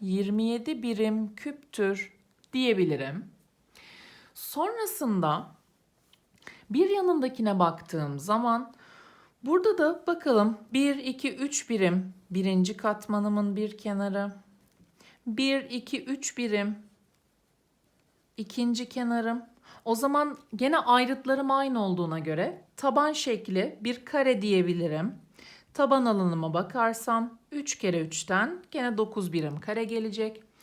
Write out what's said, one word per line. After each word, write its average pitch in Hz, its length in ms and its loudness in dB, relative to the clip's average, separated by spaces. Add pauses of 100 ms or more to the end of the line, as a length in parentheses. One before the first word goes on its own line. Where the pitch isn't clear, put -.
yirmi 202 420 0
yedi 233 400 -2
birim 220 520 -2
küptür 202 760 -4 (400)
diyebilirim. 180 760 0 (1040)
Sonrasında 285 1200 -2 (1120)
bir 330 200 4
yanındakine 262 720 2
baktığım 160 600 0
zaman 233 540 0 (720)
burada 359 340 4
da 330 300 2
bakalım 233 500 4 (160)
bir, 277 220 4
iki, 262 400 -6
üç - 340 -6
birim 185 440 2 (180)
birinci 190 460 2
katmanımın 208 800 0
bir 208 220 -4
kenarı, 202 560 -4 (920)
bir, 269 340 0
iki, 247 440 -8
üç 269 320 -6
birim 208 480 -2 (1500)
ikinci 240 520 -2
kenarım. 233 560 -2 (400)
O 226 100 2
zaman 285 420 2 (180)
gene 262 220 2
ayrıtlarım 262 760 2
aynı 269 320 2
olduğuna 175 360 0
göre 160 460 -2 (120)
taban 294 360 2
şekli 220 680 -2
bir 240 240 -6
kare 262 360 2
diyebilirim. 175 760 2 (580)
Taban 269 320 4
alanıma 170 480 2
bakarsam 226 840 -2 (140)
üç 285 260 -6
kere 170 240 0
üçten 202 720 -2
gene 247 260 -2
dokuz 208 360 -2
birim 151 260 -2
kare 220 240 -4
gelecek. 220 600 -4 (200)